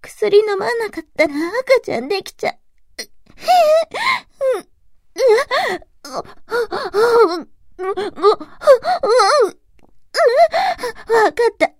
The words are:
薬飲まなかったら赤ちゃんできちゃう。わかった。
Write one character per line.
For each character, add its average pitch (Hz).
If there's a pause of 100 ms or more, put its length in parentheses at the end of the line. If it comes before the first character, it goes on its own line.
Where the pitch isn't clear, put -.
薬 403
飲 427
ま 453
な 453
か 330
っ - (120)
た 311
ら -
赤 440
ち -
ゃ 233
ん 262
で 381
き -
ち -
ゃ -
う。 - (4000)
わ 440
か 466
っ 453
た。 -